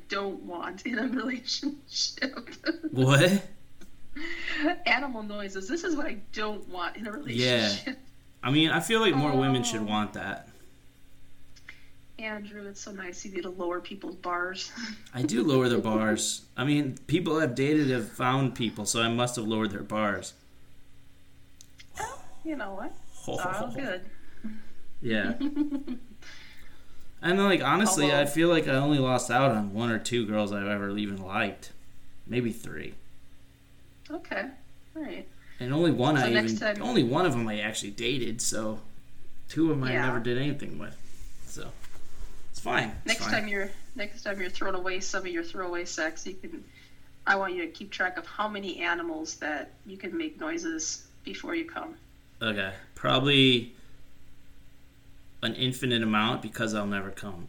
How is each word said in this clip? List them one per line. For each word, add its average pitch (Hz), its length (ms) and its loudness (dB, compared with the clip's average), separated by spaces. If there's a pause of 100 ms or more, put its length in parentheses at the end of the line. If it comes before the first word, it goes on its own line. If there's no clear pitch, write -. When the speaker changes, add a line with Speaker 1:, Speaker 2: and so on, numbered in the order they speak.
(100)
Speaker 1:
don't 196 320 -2
want 175 420 -8
in 240 140 -2
a 269 100 2
relationship. - 1400 -4 (180)
<laughs> 320 220 -4
Speaker 2:
What? 143 520 6 (1400)
Speaker 1:
Animal 240 360 2
noises. 196 460 -6
This 330 160 -2
is 339 120 0
what 294 100 0
I 233 120 -2 (140)
don't 208 360 -4
want 175 280 -6
in 208 100 -8
a 214 40 -6
Speaker 2:
Yeah. 214 60 -8
Speaker 1:
relationship. 120 840 2 (440)
Speaker 2:
I 123 80 0
mean, 156 200 6
I 160 100 4
feel 220 200 4
like 202 140 6
more 139 220 4
women 131 280 4
should 110 160 -2
Speaker 1:
Oh. 107 40 0
Speaker 2:
want 104 300 0
that. 95 340 -8 (1700)
Speaker 1:
Andrew, 208 480 -8
it's 202 140 -12
so 214 120 -12
nice 190 320 -10
of 196 100 -10
you 175 80 -2
to 180 80 -6
lower 180 300 -2
people's 175 340 -10
bars. 180 560 -4 (220)
<laughs> - 220 -14
Speaker 2:
I 123 80 0
do 196 200 4
lower 131 260 6
their 117 120 4
bars. 110 600 2 (140)
I 123 80 0
mean, 143 320 4 (120)
people 165 320 4
I've 135 160 2
dated 143 340 6
have 117 180 0
found 127 460 2
people, 107 320 -2
so 113 160 4
I 117 60 6
must 123 280 2
have 110 100 -2
lowered 110 260 2
their 98 100 -4
bars. 104 500 -2 (1700)
Speaker 1:
Well, 480 240 -8 (220)
you 320 120 -4
know 202 180 -6
what? 214 180 -6 (340)
It's - 180 -2
all 202 260 -2
Speaker 2:
<laughs> 233 40 -6
Speaker 1:
good. 185 280 -4 (1000)
Speaker 2:
Yeah. 156 360 2
Speaker 1:
<laughs> - 40 0 (1800)
Speaker 2:
And, 185 200 4
like, 190 200 6
honestly, 151 420 6
Speaker 1:
Although 143 160 6
Speaker 2:
I 143 60 4
feel 165 240 6
like 160 180 6
I 135 60 4
only 143 240 6
lost 127 320 4
out 131 200 6
on 104 220 0
one 117 180 0
or 113 80 2
two 120 280 0
girls 107 260 2
I've 101 140 -2
ever 101 320 -2
even 101 240 -2
liked. 98 500 -2 (540)
Maybe 117 260 0
three. - 400 -8 (1160)
Speaker 1:
Okay. 233 340 -6 (500)
All 320 80 -6
right. 196 240 -8 (320)
Speaker 2:
And 123 140 -2
only 165 180 4
one 131 280 4
Speaker 1:
So 131 60 4
Speaker 2:
I 117 40 4
Speaker 1:
next 113 240 4
Speaker 2:
even, 110 220 0
Speaker 1:
time - 120 -4
Speaker 2:
only 233 160 4
one 135 220 4
of 165 80 4
'em 117 160 2
I 107 120 -2
actually 104 320 -4
dated, 120 500 0
so 110 380 0 (680)
two 160 240 4
of 143 60 2
'em 135 60 0
I 127 100 2
Speaker 1:
Yeah. 135 100 4
Speaker 2:
never 120 160 2
did 123 160 2
anything 143 420 0
with. - 160 -4 (520)
So, - 240 -6 (800)
it's - 100 2
fine. - 300 2 (160)
It's 220 80 4
Speaker 1:
Next 220 80 0
Speaker 2:
fine. 208 100 0
Speaker 1:
time 214 160 2
you're, 196 220 0 (260)
next 208 260 -4
time 202 160 -2
you're 180 120 -2
throwing 190 240 2
away 185 260 0
some 196 220 -2
of 185 100 -4
your 170 120 -2
throwaway 175 420 -4
sex, - 400 -4
you 190 80 -6
can, - 280 -10 (640)
I 196 100 6
want 190 180 0
you 180 80 -2
to 160 100 -4
keep 202 180 -12
track 180 280 -2
of 165 80 -10
how 214 220 -4
many 196 320 -6
animals 170 560 -2
that 151 340 -4 (160)
you 190 100 -12
can 185 180 -8
make 160 240 -4
noises 165 640 -4 (200)
before - 300 -8
you 165 100 -2
come. - 300 -10 (480)
Speaker 2:
Okay. 101 320 -2 (200)
Probably 131 800 6 (1700)
an 117 140 -2
infinite 127 460 2
amount 110 380 4
because 110 320 -2
I'll 104 140 0
never 98 240 -2
come. 92 380 -8